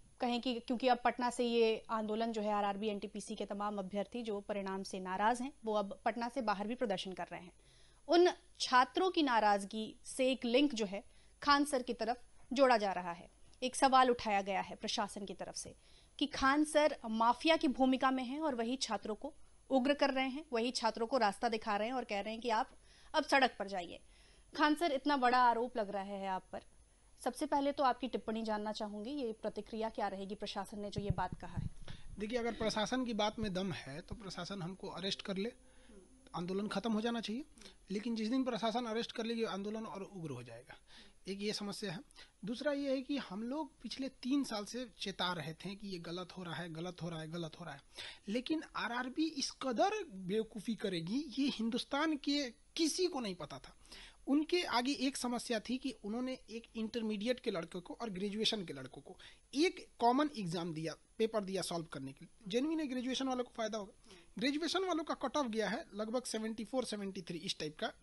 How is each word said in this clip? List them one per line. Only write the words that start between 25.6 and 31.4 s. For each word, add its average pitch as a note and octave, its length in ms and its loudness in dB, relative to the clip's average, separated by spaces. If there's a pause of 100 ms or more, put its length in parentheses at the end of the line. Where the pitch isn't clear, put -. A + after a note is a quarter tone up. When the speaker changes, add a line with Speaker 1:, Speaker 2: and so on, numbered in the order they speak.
Speaker 1:
लग G#3 120 -2
रहा G3+ 140 -4
है G3 260 -6
आप F#3 220 -4
पर, - 100 -8 (600)
सबसे B3+ 240 -2
पहले C#4+ 260 2
तो C#4+ 120 2
आपकी B3 260 2
टिप्पणी A3 340 -4
जानना G#3+ 300 -2
चाहूंगी, G#3 400 -6
ये C4 180 -2 (100)
प्रतिक्रिया G#3+ 500 -4
क्या G#3+ 160 -4
रहेगी G3 280 -6
प्रशासन G3+ 440 -8
ने G3+ 100 -6
जो G#3 120 -6
ये G3+ 120 0
बात F#3 280 -2